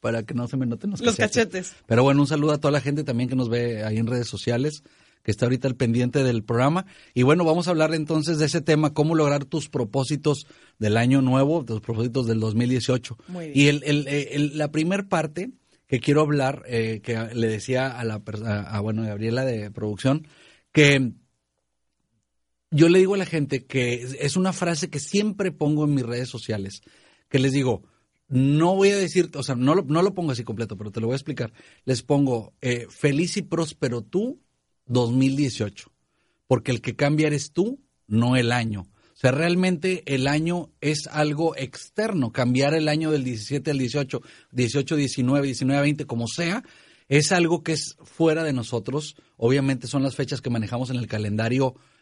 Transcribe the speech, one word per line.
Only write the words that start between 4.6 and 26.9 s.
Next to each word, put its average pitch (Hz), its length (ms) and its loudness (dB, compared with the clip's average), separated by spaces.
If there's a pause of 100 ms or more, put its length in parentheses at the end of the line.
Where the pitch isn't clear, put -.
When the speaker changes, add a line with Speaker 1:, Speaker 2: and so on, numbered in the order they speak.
Speaker 1:
que 110 80 -2
está 120 140 0
ahorita 131 240 0
al 123 80 -2
pendiente 123 480 2
del 117 180 0
programa. 139 420 0 (280)
Y 123 100 2
bueno, 165 220 6
vamos 165 240 2
a - 20 0
hablar 156 220 2
entonces 156 460 0
de 156 80 2
ese 160 120 -2
tema, 151 340 2
cómo 156 220 2
lograr 143 300 2
tus - 240 -6
propósitos 139 800 -2 (320)
del 107 180 2
año 127 240 4
nuevo, 135 420 2
tus 113 160 -6
propósitos 117 480 -2
del 113 140 0
dos 110 140 -2
mil 120 120 2
dieciocho. 127 500 -2 (120)
Speaker 2:
Muy 180 220 -10
bien. 139 60 0
Speaker 1:
Y 143 120 6
el, 143 160 0
el, 147 240 0
eh, 143 240 -2
el, 147 240 -2
la 151 120 -2
primer 180 380 -2
parte 175 440 -4 (360)
que 127 140 0
quiero 147 180 4
hablar, 139 480 0
eh, 113 340 -2
que 117 160 -4 (160)
le 113 140 0
decía 127 500 -2
a 120 60 -6
la 107 160 -4
pers-, 104 260 -10
a, 104 180 -2
a, 104 180 -6
bueno, 110 220 -2
Gabriela 113 420 -2
de 107 260 -4
producción, 113 560 -2 (460)
que 139 400 4 (1600)
yo 160 180 6
le 185 100 6
digo 190 160 4
a - 20 0
la 185 80 -2
gente 143 400 -4
que 123 300 -2
es, 123 240 -10
es 143 160 -2
una 185 180 0
frase 170 360 -4
que 147 100 -8
siempre 202 520 -2
pongo 151 340 0
en 147 100 2
mis 127 100 0
redes 120 240 -4
sociales, 104 520 -8 (480)